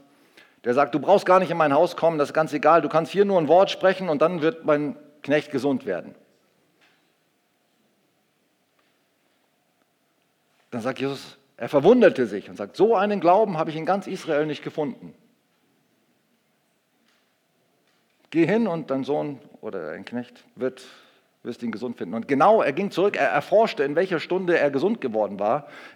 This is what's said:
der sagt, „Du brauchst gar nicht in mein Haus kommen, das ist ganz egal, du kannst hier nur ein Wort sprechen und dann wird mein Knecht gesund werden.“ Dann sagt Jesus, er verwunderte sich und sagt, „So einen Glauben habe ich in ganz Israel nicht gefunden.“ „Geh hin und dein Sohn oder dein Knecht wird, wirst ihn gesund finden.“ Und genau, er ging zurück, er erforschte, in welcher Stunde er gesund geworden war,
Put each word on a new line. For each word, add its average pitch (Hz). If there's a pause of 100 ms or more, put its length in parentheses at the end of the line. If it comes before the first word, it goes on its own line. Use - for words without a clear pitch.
(640)
der 120
sagt, 143
„Du 147
brauchst 180
gar 185
nicht 170
in 170
mein 151
Haus 165
kommen, 165
das 139
ist -
ganz 151
egal, 151
du 147
kannst 160
hier 196
nur 196
ein 151
Wort 185
sprechen 185
und 151
dann 170
wird 160
mein 147 (240)
Knecht 147
gesund 135
werden.“ 85 (4000)
Dann 120
sagt 123
Jesus, 135 (200)
er 117
verwunderte 160
sich 98
und 87
sagt, 101
„So 220
einen 202
Glauben 185
habe 156
ich 151
in 160
ganz 190
Israel 156
nicht 147
gefunden.“ 139 (3250)
„Geh 165
hin 214
und 165
dein 135
Sohn 147 (220)
oder 87
dein 92
Knecht - (120)
wird, 127 (600)
wirst 117
ihn 117
gesund 120
finden.“ 120
Und 113
genau, 170
er 139
ging 190
zurück, 196
er 135
erforschte, 156
in 143
welcher 185
Stunde 175
er 139
gesund 175
geworden 104
war, 120 (280)